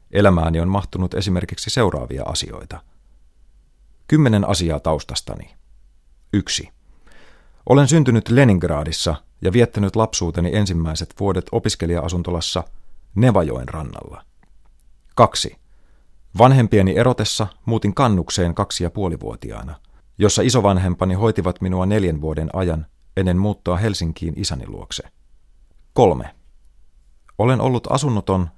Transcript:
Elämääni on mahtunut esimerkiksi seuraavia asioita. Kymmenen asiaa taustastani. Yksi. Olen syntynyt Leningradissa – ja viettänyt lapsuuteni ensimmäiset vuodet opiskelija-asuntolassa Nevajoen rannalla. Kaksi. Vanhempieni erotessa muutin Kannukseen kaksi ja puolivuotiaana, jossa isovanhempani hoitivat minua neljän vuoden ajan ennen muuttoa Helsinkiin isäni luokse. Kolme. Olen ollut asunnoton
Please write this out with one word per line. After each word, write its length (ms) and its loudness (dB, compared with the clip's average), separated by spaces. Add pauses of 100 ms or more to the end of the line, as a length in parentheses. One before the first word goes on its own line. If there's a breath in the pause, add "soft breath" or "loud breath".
(100)
Elämääni 500 2
on 80 -2
mahtunut 460 -4
esimerkiksi 560 -4
seuraavia 560 -2
asioita. 540 -10 (1300)
Kymmenen 400 4
asiaa 320 -2
taustastani. 680 -6 (840)
Yksi. 360 -4 (1000 soft breath)
Olen 200 6
syntynyt 400 4
Leningradissa – 840 2 (280)
ja 100 0
viettänyt 440 2
lapsuuteni 600 -2
ensimmäiset 640 -2
vuodet 320 -2
opiskelija-asuntolassa 1120 -4 (500)
Nevajoen 540 2
rannalla. 540 -14 (920)
Kaksi. 420 2 (840)
Vanhempieni 580 6
erotessa 500 0 (180)
muutin 300 0
Kannukseen 600 0
kaksi 300 -4
ja 60 -4
puolivuotiaana, 840 -8 (440)
jossa 240 2
isovanhempani 720 2
hoitivat 460 -2
minua 260 -2
neljän 340 0
vuoden 320 -4
ajan 340 -4 (300)
ennen 220 0
muuttoa 380 -2
Helsinkiin 600 -4
isäni 300 -6
luokse. 360 -12 (880)
Kolme. 420 2 (1040)
Olen 220 2
ollut 300 -2
asunnoton 680 0